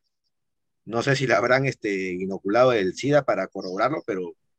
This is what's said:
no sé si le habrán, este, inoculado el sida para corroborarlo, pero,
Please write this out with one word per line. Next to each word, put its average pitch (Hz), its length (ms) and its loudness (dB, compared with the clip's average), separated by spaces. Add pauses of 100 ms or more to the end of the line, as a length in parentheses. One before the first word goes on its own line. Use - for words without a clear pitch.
(840)
no 113 180 -4
sé 139 120 2
si 131 120 -2
le 117 60 4
habrán, 127 320 2
este, 98 480 -4
inoculado 98 600 2
el 95 220 0
sida 139 300 2
para 95 220 -2
corroborarlo, 98 580 -4
pero, 92 300 -6 (240)